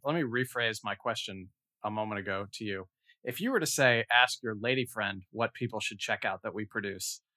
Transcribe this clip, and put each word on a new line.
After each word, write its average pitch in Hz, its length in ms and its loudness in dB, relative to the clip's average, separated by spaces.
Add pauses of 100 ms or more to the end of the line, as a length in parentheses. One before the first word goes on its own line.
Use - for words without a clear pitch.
let 147 100 0
me 170 60 2
rephrase 120 640 0
my 101 100 -2
question 98 540 -6 (340)
a 107 80 -2
moment 107 300 -2
ago 98 320 -4
to - 120 -10
you. 95 240 -4 (360)
If 123 160 -6
you 240 120 0
were 233 80 4
to 156 60 0
say, 120 460 6
"Ask 123 300 6
your 113 120 -2
lady 123 300 0
friend 101 460 -4
what 110 240 0
people 110 260 -4
should 104 180 -6
check 107 280 -2
out 95 160 -2
that 107 100 -4
we 104 140 -4
produce," 98 560 -6 (140)